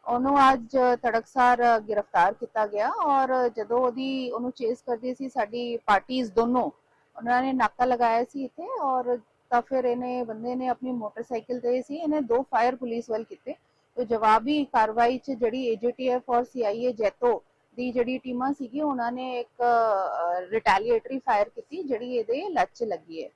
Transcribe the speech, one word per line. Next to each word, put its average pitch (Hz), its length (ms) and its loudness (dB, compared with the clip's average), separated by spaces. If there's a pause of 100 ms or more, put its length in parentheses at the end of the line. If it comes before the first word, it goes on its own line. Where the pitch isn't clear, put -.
ਉਹਨੂੰ 262 460 4
ਅੱਜ 240 240 -4 (260)
ਤੜਕਸਾਰ 240 760 2
ਗ੍ਰਿਫਤਾਰ 202 540 0
ਕੀਤਾ 220 320 -4
ਗਿਆ 208 240 -2
ਔਰ 269 580 0
ਜਦੋਂ 226 300 -2
ਉਹਦੀ, 254 520 -2
ਉਹਨੂੰ 240 200 -6
ਚੇਸ 240 360 -6
ਕਰਦੀ 247 280 -4
ਸੀ 269 140 -8
ਸਾਡੀ 240 480 -4
ਪਾਰਟੀਆਂ 226 500 0
ਦੋਨੋਂ, 226 440 2 (460)
ਉਹਨਾਂ 247 260 0
ਨੇ 269 100 -2
ਨਾਕਾ 247 320 0
ਲਗਾਇਆ 240 400 2
ਸੀ 269 200 -10
ਇੱਥੇ 339 240 -12 (120)
ਔਰ 254 380 -2 (320)
ਤਾਂ 240 120 2
ਫਿਰ 262 220 -2
ਇਹਨੇ, 247 380 -2
ਬੰਦੇ 226 320 -8
ਨੇ 254 140 -4
ਆਪਣੀ 254 240 -4
ਮੋਟਰਸਾਈਕਲ 233 680 -6
ਤੇ 247 220 0
ਸੀ, 285 140 -10
ਇਹਨੇ 302 240 0
ਦੋ 240 220 2
ਫਾਇਰ 247 340 0
ਪੁਲਿਸ 233 340 -6
ਵੱਲ 220 140 -2
ਕੀਤੇ। - 300 -14 (420)
ਤੇ 247 80 -2
ਜਵਾਬੀ 220 600 4
ਕਾਰਵਾਈ 233 540 2
'ਚ - 120 -10
ਜਿਹੜੀ 247 360 -2
ਏ 226 100 0
ਜੀ 233 140 0
ਟੀ 262 180 -4
ਐਫ 247 220 0
ਔਰ 240 140 2
ਸੀ 247 180 -6
ਆਈ 220 220 -2
ਏ 254 80 2
ਜੈਤੋ 220 500 0 (340)
ਦੀ 247 160 -4
ਜਿਹੜੀ 247 260 0
ਟੀਮਾਂ 254 340 -4
ਸੀਗੀ, 262 280 -8
ਉਹਨਾਂ 247 320 -2
ਨੇ 254 280 -6
ਇੱਕ, - 220 -8
ਅ, 190 800 2 (100)
ਰਿਟੈਲੀਏਟਰੀ 226 680 0
ਫਾਇਰ 208 300 0
ਕੀਤੀ 320 340 -12
ਜਿਹੜੀ 247 340 -4
ਇਹਦੇ 240 320 -2
ਲੱਤ 294 260 0
'ਚ 233 100 -6
ਲੱਗੀ 165 400 -8
ਹੈ। - 120 -14